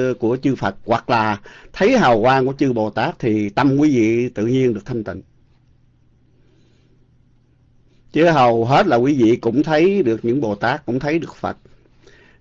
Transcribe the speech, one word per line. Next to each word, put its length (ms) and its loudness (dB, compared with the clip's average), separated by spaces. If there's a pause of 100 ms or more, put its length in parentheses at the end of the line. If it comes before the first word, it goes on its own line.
(200)
của 220 -2
chư 140 -2
Phật 200 -6 (100)
hoặc 240 -4
là 300 0 (340)
thấy 240 2
hào 240 4
quang 240 2
của 120 -4
chư 160 0
Bồ 160 -2
Tát 300 -6
thì 300 -2
tâm 280 0
quý 180 2
vị 340 2
tự 160 -4
nhiên 280 0
được 120 -8
thanh 180 -8
tịnh. 180 -12 (3000)
Chứ 180 2
hầu 360 4
hết 220 2
là 80 2
quý 180 0
vị 220 2
cũng 280 -2
thấy 400 0
được 220 -2
những 160 -2
Bồ 140 -4
Tát, 300 -4
cũng 140 -4
thấy 200 -4
được 160 -10
Phật. 220 -10 (840)